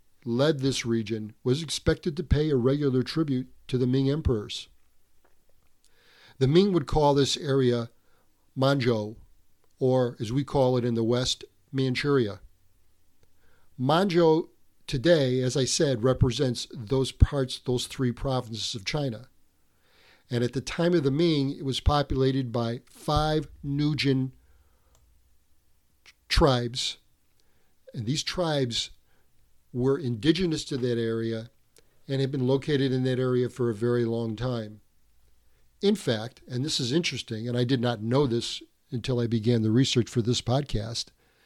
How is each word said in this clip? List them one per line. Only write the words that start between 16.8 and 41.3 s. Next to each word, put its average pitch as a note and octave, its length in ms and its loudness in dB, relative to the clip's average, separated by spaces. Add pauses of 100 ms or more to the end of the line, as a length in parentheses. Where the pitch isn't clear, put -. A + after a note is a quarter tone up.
parts, - 520 -2
those B2 220 -2
three B2+ 260 -2
provinces A#2 600 -4
of G2 100 -12
China. C3 440 -6 (1000)
And B2 120 0
at B2 100 0
the C3+ 80 -4
time F3 340 0
of E3 100 2
the C#3 60 2
Ming, D3 400 2
it - 140 -10
was C3+ 160 -4
populated C3+ 720 2
by A#2 360 -4
five D3+ 640 -2 (160)
Nujin C#3 640 0 (2000)
tribes. B2 720 0 (920)
And A2+ 140 -8
these C3 160 -2
tribes C#3+ 680 -2 (800)
were C3 260 0
indigenous D3+ 680 0
to D3+ 100 -6
that A#2+ 220 -2
area A2+ 520 -4 (560)
and C3+ 140 -2
had C3+ 100 0
been C3+ 160 -2
located C3+ 460 0
in B2+ 120 0
that B2+ 140 0
area B2+ 300 0
for A#2+ 220 -2
a A2 40 -4
very A#2+ 300 0
long A#2 320 -4
time. A2 440 -6 (1000)
In G3+ 140 4
fact, A#2 520 -4
and B2+ 160 -4
this D#3 140 -4
is B2 140 -2
interesting, A#2+ 560 -2
and A#2+ 100 -2
I B2 60 2
did B2 160 2
not A#2 220 -2
know B2+ 240 2
this A#2 360 -4 (280)
until A#2+ 300 -2
I A#2 60 0
began A2+ 360 2
the A2 80 2
research A#2+ 380 2
for A#2+ 140 -2
this F#2 180 0
podcast, A#2+ 640 -4 (400)